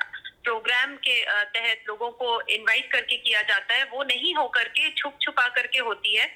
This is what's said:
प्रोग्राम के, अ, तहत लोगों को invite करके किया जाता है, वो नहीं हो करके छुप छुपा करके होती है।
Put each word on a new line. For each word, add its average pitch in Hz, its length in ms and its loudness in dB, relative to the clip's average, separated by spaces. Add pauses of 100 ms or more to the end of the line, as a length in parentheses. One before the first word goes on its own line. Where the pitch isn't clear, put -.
(440)
प्रोग्राम 247 520 0
के, 247 280 0
अ, 190 200 2
तहत 226 440 -2
लोगों 220 240 -4
को 233 300 -2
invite 220 500 0
करके 240 260 0
किया 220 240 2
जाता 214 320 0
है, 247 100 2
वो 247 200 -4
नहीं 262 320 0
हो 294 120 2
करके 240 420 0
छुप 285 320 -4
छुपा 247 260 2
करके 247 320 0
होती 214 380 0
है। 262 180 0